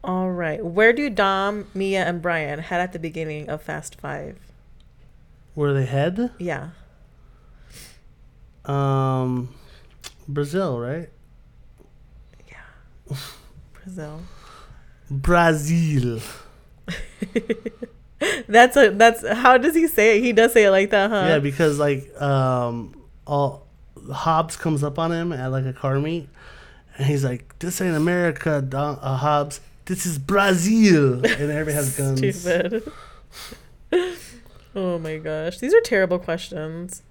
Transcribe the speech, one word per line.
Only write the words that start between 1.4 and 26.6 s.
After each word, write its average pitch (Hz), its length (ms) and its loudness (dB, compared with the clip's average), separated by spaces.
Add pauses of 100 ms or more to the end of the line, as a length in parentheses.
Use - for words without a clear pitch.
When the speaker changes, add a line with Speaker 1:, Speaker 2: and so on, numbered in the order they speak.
Speaker 1:
Mia, 190 300 -2
and 175 160 -4
Brian 156 400 -4
head 175 200 -4
at 180 120 -4
the 180 60 -12
beginning 156 500 -8
of 151 140 -8
Fast 151 380 -12
Five? 143 380 -12 (1160)
Speaker 2:
Where 147 180 0
they 135 140 0
head? 175 520 -2
Speaker 1:
Yeah. 170 320 -8 (1900)
Speaker 2:
Um, 131 920 -2 (760)
Brazil, 143 500 -4
right? 147 300 -8 (1400)
Speaker 1:
Yeah. - 680 -18 (560)
Brazil. 165 480 -14 (920)
Speaker 2:
Brazil. 151 1080 2 (680)
Speaker 1:
<laughs> - 440 -10 (1160)
That's 240 280 8
a, 262 140 8
that's, 226 360 4
how 254 320 4
does 302 160 2
he 330 120 2
say 220 300 4
it? 226 60 2
He 240 100 0
does 226 220 6
say 220 100 8
it 196 60 6
like 196 200 4
that, 208 200 2
huh? 202 180 0
Speaker 2:
Yeah, 156 120 4
because, 143 380 0
like, 143 300 0 (140)
um, 127 760 -2 (280)
all, 143 400 -4 (440)
Hobbs 160 460 -2
comes 151 260 -2
up 147 160 -4
on 165 140 -2
him 170 200 -4
at, 131 160 -6
like, 131 180 -4
a 127 80 -6
car 135 260 -2
meet, 156 260 -6 (680)